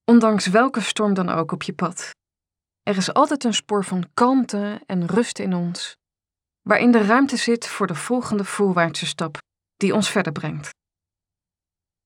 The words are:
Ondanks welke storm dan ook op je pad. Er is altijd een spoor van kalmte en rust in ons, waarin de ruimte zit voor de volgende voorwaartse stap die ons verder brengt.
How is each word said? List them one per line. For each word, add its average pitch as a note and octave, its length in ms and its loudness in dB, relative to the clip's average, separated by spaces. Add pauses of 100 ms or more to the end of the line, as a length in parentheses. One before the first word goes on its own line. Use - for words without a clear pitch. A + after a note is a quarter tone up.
(120)
Ondanks A3 360 6
welke A#3 340 2
storm G#3 320 0
dan F#3 160 0
ook E3 220 -2
op F3+ 120 -6
je F3 100 -6
pad. F3 360 -6 (720)
Er G3+ 160 -2
is F#3 160 -2
altijd D4 300 2
een A#3 100 0
spoor G3+ 300 -2
van F#3 300 -6
kalmte A#3+ 720 0
en F3+ 200 -2
rust G3 340 -2
in G3 140 -4
ons, F3 420 -6 (680)
waarin A3+ 300 4
de A3+ 140 4
ruimte B3 320 4
zit A#3 300 -2
voor - 200 -2
de F3+ 80 -6
volgende G#3+ 500 -2
voorwaartse F3 600 0
stap D#3+ 320 -6 (380)
die - 180 0
ons G3+ 160 2
verder E3+ 220 -2
brengt. D3+ 380 -8 (1400)